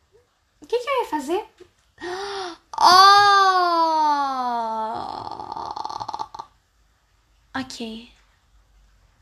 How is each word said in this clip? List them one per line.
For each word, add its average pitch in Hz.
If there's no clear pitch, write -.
O -
que 480
que 494
eu 508
ia -
fazer? 311
<gasps> 381
Oh! -
Ok. 240